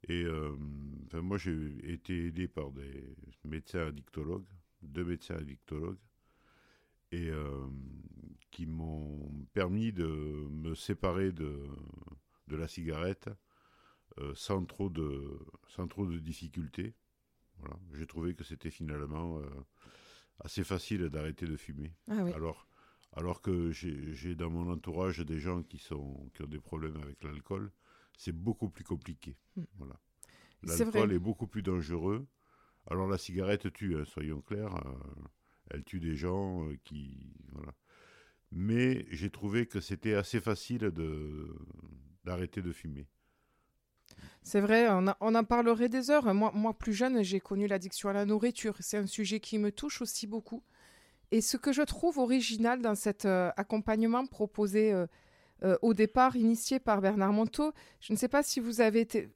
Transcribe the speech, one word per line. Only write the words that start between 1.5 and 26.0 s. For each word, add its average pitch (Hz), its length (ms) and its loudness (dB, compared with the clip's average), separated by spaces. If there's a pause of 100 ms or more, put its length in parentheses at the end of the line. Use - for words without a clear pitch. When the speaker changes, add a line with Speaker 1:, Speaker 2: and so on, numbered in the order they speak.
Speaker 1:
été 85 460 -4
aidé 85 200 -4
par 71 220 -8
des 67 440 -12 (300)
médecins 80 420 -4
addictologues, 76 640 -6 (320)
deux 78 240 -6
médecins 87 320 -6
addictologues, 78 640 -8 (1120)
et, 85 160 -4
euh, 71 380 -4 (840)
qui 85 140 -8
m'ont 78 680 -6 (220)
permis 104 400 0
de 87 140 0
me 76 680 -4
séparer 95 580 0
de, 73 300 -6 (840)
de 73 80 -6
la 80 100 -2
cigarette, 82 600 -4 (920)
euh, 71 160 -6
sans 95 300 -2
trop 98 240 -4
de, 71 500 -4 (300)
sans 90 180 -6
trop 98 200 -4
de 85 120 -2
difficultés. 82 760 -8 (640)
Voilà. 71 180 -12 (160)
J'ai 76 140 -10
trouvé 82 280 -4
que 82 80 -14
c'était 80 280 -12
finalement, 76 680 -6
euh, 73 60 -8 (960)
assez 90 260 -6
facile 90 460 -2
d'arrêter 76 360 -6
de 78 120 -4
fumer. 73 340 -10 (160)
Speaker 2:
Ah 214 160 -2
oui. 175 80 -2
Speaker 1:
Alors, 78 340 -6 (460)
alors 87 300 -4
que 87 280 0
j'ai, 78 440 -6
j'ai 85 200 -6
dans 82 140 -4
mon 85 240 -2
entourage 87 460 -2
des 80 220 -4
gens 87 220 -2
qui - 140 -12
sont, 69 580 -10